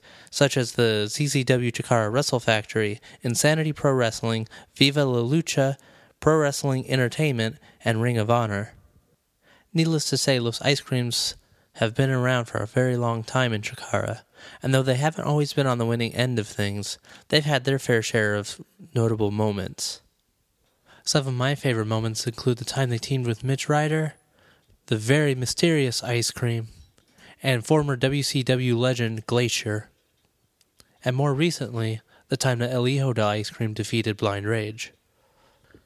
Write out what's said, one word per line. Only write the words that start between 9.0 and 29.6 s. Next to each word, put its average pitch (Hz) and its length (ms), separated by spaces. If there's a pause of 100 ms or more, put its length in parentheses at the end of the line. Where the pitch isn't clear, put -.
Needless 160 380
to 135 60
say, 131 220
Los 117 220
Ice 139 180
Creams 120 560 (420)
have 117 180
been 135 160
around 127 340
for 113 140
a 104 80
very 127 280
long 117 280
time 127 280
in 107 100
Chikara, - 600 (400)
and 131 120
though 131 100
they 131 120
haven't 151 300
always 147 280
been 139 120
on 123 140
the 117 60
winning 117 280
end 123 240
of 104 100
things, 101 520 (300)
they've 151 140
had 143 200
their 135 160
fair 113 240
share 107 320
of - 260 (320)
notable 110 380
moments. 101 680 (1040)
Some 139 240
of 131 60
my 127 220
favorite 113 320
moments 110 400
include 120 320
the 123 60
time 131 260
they 113 80
teamed 131 260
with 117 180
Mitch 135 240
Ryder, 151 460 (720)
the 113 120
very 139 360
mysterious 131 720
Ice 120 260
Cream, 117 380 (720)
and 127 240
former 147 300
W 139 260
C 135 220
W 127 340
legend 117 480
Glacier, 113 640 (1120)